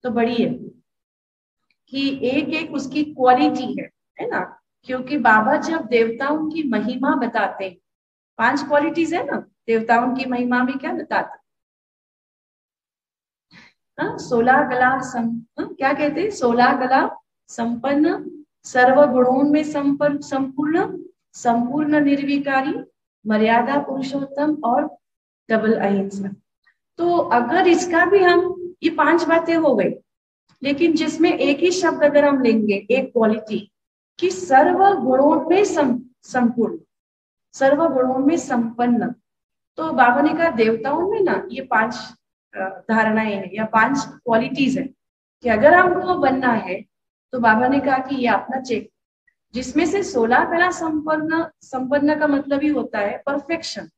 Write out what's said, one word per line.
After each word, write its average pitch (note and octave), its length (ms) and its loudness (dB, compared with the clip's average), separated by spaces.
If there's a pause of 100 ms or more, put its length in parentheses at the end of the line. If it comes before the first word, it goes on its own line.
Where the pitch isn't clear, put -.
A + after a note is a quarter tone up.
तो B3 60 -4
बड़ी A#3 260 0
है B3 180 0 (1400)
कि C#4 340 -4
एक C4+ 260 0
एक D#4+ 240 -6
उसकी C#4 300 -4
क्वालिटी B3+ 760 0
है, - 80 -14 (300)
है - 80 -6
ना? F#3 320 -8 (240)
क्योंकि B3+ 340 -6
बाबा A3+ 380 4
जब D#4+ 260 -4
देवताओं B3 680 -2
की D#4 140 -6
महिमा B3 520 -2
बताते G#3+ 500 -4
हैं, F3+ 120 -14 (600)
पांच C4+ 260 0
क्वालिटीज D#4 500 0
है A4+ 120 -4
ना, F4+ 120 -6 (300)
देवताओं A#3 480 0
की C4 100 -6
महिमा B3 380 -2
में C#4 140 -4
क्या E4 160 -6
बताते - 380 -4
हैं? - 120 -20 (2500)
हाँ, F4 180 -6
सोलह B3+ 460 2
कला B3+ 380 0
सम-, A#3 400 -6 (180)
हाँ, G4+ 140 -8
क्या C#4 200 -2
कहते D4+ 280 -2
हैं? G#4 100 -2
"सोलह B3 420 2
कला C4 440 0 (300)
संपन्न, C#4+ 840 -2 (320)
सर्व C4 420 6
गुणों B3+ 380 2
में D4 200 2
संपन्न, C#4+ 540 -2
संपूर्ण, D4 840 -2 (300)
संपूर्ण C#4+ 680 0
निर्विकारी, C#4 800 0 (480)
मर्यादा A#3 520 2
पुरुषोत्तम C#4 840 -4
और C#4 340 -2 (520)
डबल A3 300 0
अहिंसा।" G3 500 -2 (680)
तो F4 200 0
अगर D#4 500 2
इसका E4+ 380 4
भी F#4+ 180 4
हम, - 500 2 (100)
ये D#4+ 60 2
पांच D#4 340 2
बातें E4 320 2
हो D4+ 200 2
गई, F#3+ 160 0 (720)
लेकिन D4 300 0
जिसमें D#4+ 400 0
एक C#4 240 0
ही F4+ 140 2
शब्द D#4 320 0
अगर C#4+ 220 4
हम C#4 180 2
लेंगे, G#3 480 0
एक C4 220 -2
क्वालिटी A3 580 -2 (480)
कि F4+ 100 0
सर्व F4+ 640 4
गुणों C#4 560 2
में G4 160 4
सम-, C4 360 0 (200)
संपूर्ण, A3+ 580 -2 (720)
सर्व D4 360 2
गुणों B3+ 280 0
में C#4+ 200 2
संपन्न, A#3 800 -2 (600)
तो D#4+ 160 -6
बाबा B3+ 280 4
ने D#4+ 120 2
कहा E4 160 2
देवताओं A3+ 640 0
में A4 100 0
ना C4+ 300 0
ये C4 100 -10
पांच, A#3 340 0 (600)
अ, G3+ 40 -10 (300)
धारणाएं A3 460 0
हैं F3+ 180 -10
या A3 120 -6
पांच A#3 320 0 (100)
क्वालिटीज A#3 680 -2
हैं - 120 -6 (520)
कि A#3+ 80 -2
अगर A#3+ 240 6
हमको F4+ 340 4
वो F4+ 80 0
बनना C4 360 0
है, G3 340 -4 (460)
तो B3+ 80 -6
बाबा A3+ 280 4
ने C#4 120 2
कहा C4 180 0
कि C4 180 -6
ये A#3+ 120 -2
अपना A#3+ 340 -2
चेक, A#3+ 300 -6 (600)
जिसमें C4+ 320 -2
से F#4+ 180 -2
सोलह B3 420 0
कला F4 260 0
संपन्न, D#4 760 -4 (140)
संपन्न C#4+ 580 0
का D4+ 80 2
मतलब C#4 340 0
ही D4+ 60 0
होता A#3+ 320 -2
है G3+ 260 -4
परफेक्शन। C#4+ 720 -6